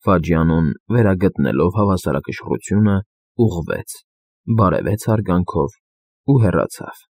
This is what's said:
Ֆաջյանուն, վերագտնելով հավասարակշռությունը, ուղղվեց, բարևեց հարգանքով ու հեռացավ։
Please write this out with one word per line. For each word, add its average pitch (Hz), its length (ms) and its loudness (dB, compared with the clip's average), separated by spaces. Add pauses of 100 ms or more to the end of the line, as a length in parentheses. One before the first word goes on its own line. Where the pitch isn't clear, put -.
Ֆաջյանուն, 82 640 2 (180)
վերագտնելով 92 920 0
հավասարակշռությունը, 95 1160 -2 (440)
ուղղվեց, - 560 -4 (520)
բարևեց 107 600 0
հարգանքով 90 720 -2 (500)
ու 139 100 4
հեռացավ։ 87 640 -2 (120)